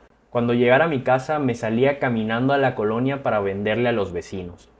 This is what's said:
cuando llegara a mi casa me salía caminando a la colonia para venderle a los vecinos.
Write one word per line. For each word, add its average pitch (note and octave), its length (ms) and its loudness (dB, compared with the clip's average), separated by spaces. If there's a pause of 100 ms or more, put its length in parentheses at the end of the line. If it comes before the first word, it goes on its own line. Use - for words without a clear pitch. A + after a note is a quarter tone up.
(300)
cuando A#2+ 240 0
llegara B2 300 4
a E3+ 40 0
mi C#3+ 120 -2
casa C3 400 0
me B2 160 0
salía A#2+ 420 0
caminando A#2 540 0
a C#3+ 60 2
la C3 180 0
colonia B2 480 -2
para A2+ 160 0
venderle G#2 480 0
a A#2 40 2
los G2 200 -2
vecinos. F2+ 680 -10